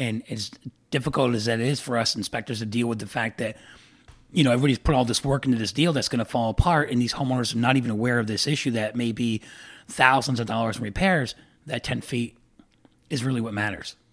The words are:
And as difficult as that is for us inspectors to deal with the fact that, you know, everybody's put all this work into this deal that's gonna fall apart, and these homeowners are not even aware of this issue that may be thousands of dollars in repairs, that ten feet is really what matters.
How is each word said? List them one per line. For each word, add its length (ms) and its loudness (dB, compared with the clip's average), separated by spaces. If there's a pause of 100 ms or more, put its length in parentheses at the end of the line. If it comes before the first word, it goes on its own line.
And 280 -2
as 220 -8 (400)
difficult 440 0
as 100 -2
that 160 0
is 200 0
for 160 -4
us 200 0
inspectors 420 -6
to 80 -6
deal 220 0
with 100 -2
the 80 -8
fact 320 -4
that, 180 -4 (760)
you 100 4
know, 80 6
everybody's 280 4
put 180 2
all 80 4
this 180 0
work 240 0
into 100 4
this 160 -2
deal 200 2
that's 160 0
gonna 160 0
fall 260 0
apart, 400 2
and 100 2
these 140 0
homeowners 400 -2
are 40 0
not 180 4
even 140 0
aware 280 0
of 80 0
this 220 -2
issue 240 -2
that 240 -2
may 160 0
be 280 -2 (480)
thousands 520 4
of 60 -2
dollars 320 -2
in 40 -6
repairs, 520 0 (320)
that 180 -4
ten 160 -4
feet 360 -6 (720)
is 140 -4
really 160 0
what 140 -6
matters. 400 -4 (180)